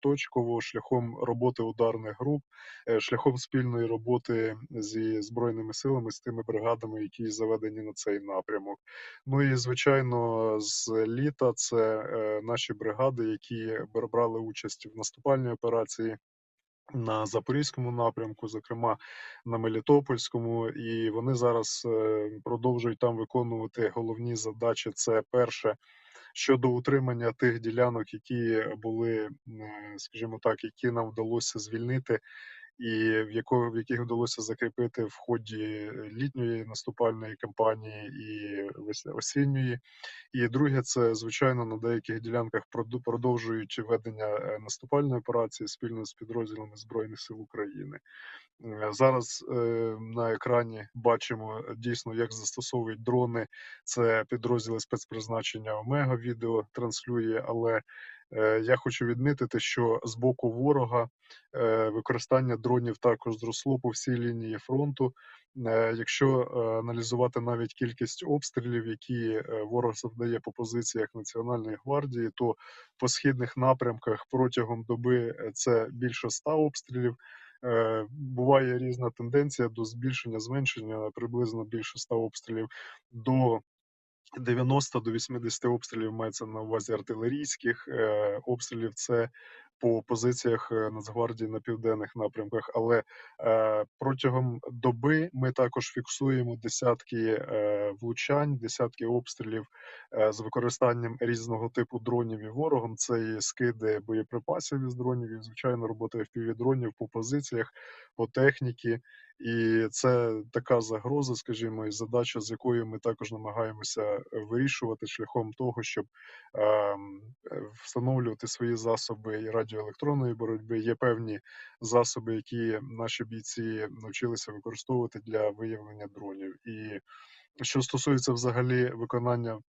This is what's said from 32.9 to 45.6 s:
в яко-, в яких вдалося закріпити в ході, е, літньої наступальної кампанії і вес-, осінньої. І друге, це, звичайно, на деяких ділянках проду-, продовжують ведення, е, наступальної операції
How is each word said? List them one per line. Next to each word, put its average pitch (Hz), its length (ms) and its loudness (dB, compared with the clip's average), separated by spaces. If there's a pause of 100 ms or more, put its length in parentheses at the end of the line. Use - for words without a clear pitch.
в 107 80 -4
яко-, 117 400 2
в 113 60 -4
яких 117 240 -2
вдалося 117 420 -2
закріпити 113 600 -2
в 107 140 -6
ході, 110 440 -4
е, 107 500 -6
літньої 117 520 -2
наступальної 110 720 -2
кампанії 110 720 -2
і 104 560 -8 (180)
вес-, 104 260 -8
осінньої. 127 720 0 (540)
І 120 160 2
друге, 135 340 4
це, 117 320 4
звичайно, 120 500 2
на 113 120 -4
деяких 113 440 -2
ділянках 113 500 -2
проду-, 117 320 -4
продовжують 117 840 -2
ведення, 110 380 0
е, 107 340 -2
наступальної 131 600 0
операції 113 480 0